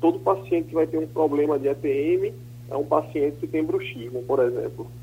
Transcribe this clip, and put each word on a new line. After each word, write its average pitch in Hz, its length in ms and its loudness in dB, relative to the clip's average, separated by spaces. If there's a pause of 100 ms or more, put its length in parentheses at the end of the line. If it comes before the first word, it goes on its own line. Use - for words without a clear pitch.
todo 165 180 4
paciente 180 500 0
que - 60 -12
vai 160 140 2
ter 165 100 -2
um 160 80 -2
problema 147 500 2
de 135 120 0
A 139 60 2
T 151 140 -4
M 170 460 2 (340)
é 127 80 -6
um 143 80 0
paciente 147 520 0
que 170 100 -6
tem 156 160 0
bruxismo, 123 640 -4
por 131 160 2
exemplo. 120 500 0 (120)